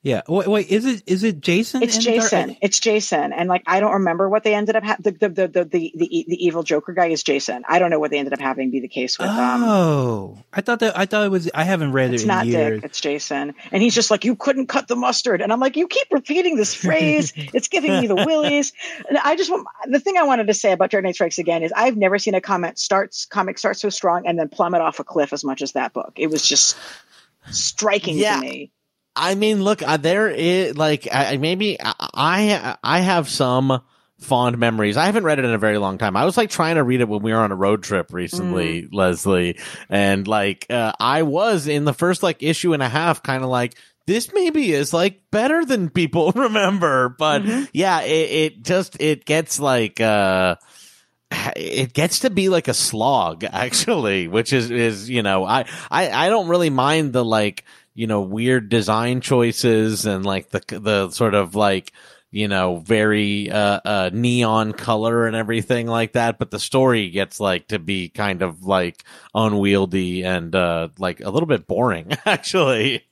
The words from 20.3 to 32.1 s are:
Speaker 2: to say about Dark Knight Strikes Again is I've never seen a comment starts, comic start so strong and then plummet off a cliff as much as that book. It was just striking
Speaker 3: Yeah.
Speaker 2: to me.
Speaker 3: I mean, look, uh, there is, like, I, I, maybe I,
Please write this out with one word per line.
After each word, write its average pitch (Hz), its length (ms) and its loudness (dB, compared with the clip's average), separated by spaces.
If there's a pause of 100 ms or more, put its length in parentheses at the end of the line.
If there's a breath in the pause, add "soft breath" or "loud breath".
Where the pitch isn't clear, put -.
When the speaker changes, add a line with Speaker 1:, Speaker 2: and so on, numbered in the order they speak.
Speaker 2:
to 214 60 2
say 202 180 2
about 180 180 -2
Dark 196 140 0
Knight 180 100 -2
Strikes 170 240 -2
Again 170 240 -2
is 160 140 -4
I've 233 200 2
never 196 220 2
seen 196 160 -2
a 185 60 2
comment 180 360 -4
starts, - 500 -2
comic 196 300 -4
start - 200 -2
so - 120 -4
strong 175 380 -2
and 170 100 0
then 165 120 -2
plummet 175 320 0
off 160 180 -2
a 147 60 -8
cliff 156 280 -2
as 147 120 -8
much 135 180 -6
as 139 120 -8
that 127 180 -4
book. - 240 -8
It 156 100 -2
was 151 180 -2
just - 320 2 (760 loud breath)
striking 202 680 0
Speaker 3:
Yeah. 208 160 2
Speaker 2:
to 190 60 -2
me. 131 300 -12 (440)
Speaker 3:
I 170 200 0
mean, 208 280 2
look, 202 240 2
uh, 156 120 2
there 185 320 2
is, 165 480 0
like, 151 340 0
I, 127 200 -2
I, 143 40 0
maybe 180 420 -2
I, - 140 -4 (220)